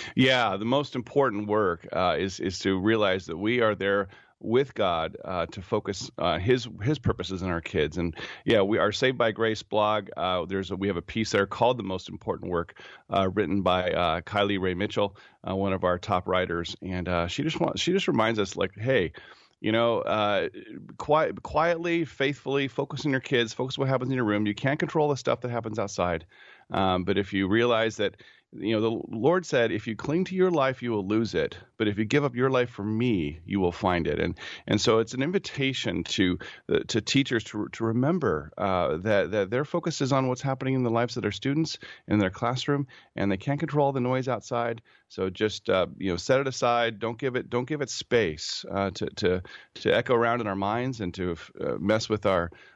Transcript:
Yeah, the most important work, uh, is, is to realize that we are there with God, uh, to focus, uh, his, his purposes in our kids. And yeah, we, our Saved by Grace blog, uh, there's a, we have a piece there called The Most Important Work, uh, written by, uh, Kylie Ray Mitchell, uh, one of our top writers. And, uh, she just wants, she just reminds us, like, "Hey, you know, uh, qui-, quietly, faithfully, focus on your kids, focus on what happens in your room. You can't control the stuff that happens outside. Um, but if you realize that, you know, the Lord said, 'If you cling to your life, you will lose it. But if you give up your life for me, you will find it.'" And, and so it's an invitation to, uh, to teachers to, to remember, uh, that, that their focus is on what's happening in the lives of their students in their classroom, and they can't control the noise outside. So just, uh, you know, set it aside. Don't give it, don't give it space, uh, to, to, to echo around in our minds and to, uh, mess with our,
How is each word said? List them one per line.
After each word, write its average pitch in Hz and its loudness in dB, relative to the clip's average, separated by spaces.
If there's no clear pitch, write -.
Yeah, 123 4
the 104 -6
most 135 0
important 113 0
work, 104 2
uh, 87 2
is, 95 -4
is 92 -2
to 95 2
realize 98 2
that 85 -8
we 113 0
are 107 2
there 98 0
with 127 2
God, 85 0
uh, 87 -2
to 98 -12
focus, - -4
uh, 82 2
his, 120 2
his 139 0
purposes 95 -4
in 92 -2
our 85 -2
kids. 78 -2
And 85 -2
yeah, 110 6
we, 101 2
our 98 4
Saved 131 2
by 113 2
Grace 110 -2
blog, 104 0
uh, 90 0
there's 95 -4
a, 95 -4
we 98 -2
have 90 0
a 87 -4
piece - -4
there 98 4
called 120 0
The 110 -6
Most 92 -6
Important 92 -8
Work, 85 -4
uh, 95 2
written 98 0
by, 90 2
uh, 85 0
Kylie 101 0
Ray 92 0
Mitchell, 101 -2
uh, 95 -2
one 95 0
of 92 0
our 90 2
top 92 0
writers. 87 0
And, 90 -4
uh, 87 2
she 139 -4
just 160 -4
wants, 151 0
she 175 0
just 190 0
reminds 113 2
us, 98 -2
like, 95 0
"Hey, 107 2
you 107 -2
know, 117 2
uh, 101 0
qui-, 147 2
quietly, 170 0
faithfully, 139 -2
focus 139 -6
on 139 2
your 131 2
kids, 120 2
focus 131 -4
on 139 -2
what 135 0
happens 127 0
in 131 0
your 123 2
room. 104 2
You 104 0
can't 139 0
control 151 2
the 139 -2
stuff 127 0
that 120 -4
happens 113 -4
outside. 90 -2
Um, 92 2
but 95 0
if 98 0
you 98 2
realize 113 2
that, 104 -2
you 110 -2
know, 107 2
the 113 -2
Lord 160 2
said, 117 2
'If 107 -4
you 110 -4
cling 170 -2
to 185 -6
your 185 4
life, 135 2
you 120 -2
will 104 -2
lose 104 2
it. 78 0
But 110 2
if 101 0
you 110 0
give 143 2
up 131 -2
your 131 2
life 123 2
for 101 -8
me, 104 0
you 98 0
will 87 2
find 90 0
it.'" 78 0
And, 85 -2
and 107 2
so 113 4
it's 117 0
an 131 -2
invitation 135 -2
to, 90 2
uh, - 4
to 110 0
teachers 123 0
to, - -6
to 113 -4
remember, 113 0
uh, 87 2
that, 95 2
that 98 0
their 127 0
focus 165 -2
is 135 2
on 131 4
what's 127 -4
happening 131 -2
in 131 2
the 117 0
lives 117 0
of 120 -4
their 104 0
students 147 -2
in 104 4
their 92 4
classroom, 131 0
and 98 0
they 98 0
can't 143 -2
control 147 2
the 131 -2
noise 127 0
outside. 117 -4
So 95 -2
just, 104 -2
uh, 92 4
you 95 -2
know, 87 0
set 131 2
it 139 -2
aside. 120 0
Don't 113 -6
give 127 -2
it, 98 -6
don't 123 -2
give 151 -4
it 131 -4
space, - -2
uh, 98 0
to, 98 -6
to, 92 2
to - 2
echo 123 2
around 117 2
in 107 -4
our 98 -2
minds 113 -2
and 87 -4
to, 90 -2
uh, 64 -2
mess 104 2
with 107 0
our, 87 4